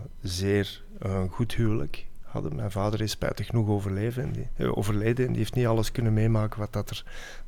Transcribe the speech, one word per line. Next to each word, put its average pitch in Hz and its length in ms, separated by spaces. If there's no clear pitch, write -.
zeer, 98 600
eh, 95 300
goed - 240
huwelijk 110 520
hadden. - 340
Mijn 104 140
vader 104 300
is 107 100
spijtig - 360
genoeg 113 220
overleven 104 540
en 143 100
die, 110 240
eh, 123 200
overleden 110 500
en 123 60
die 117 80
heeft 107 140
niet 123 120
alles 113 260
kunnen 113 200
meemaken 107 480
wat 104 120
dat 104 180
er - 140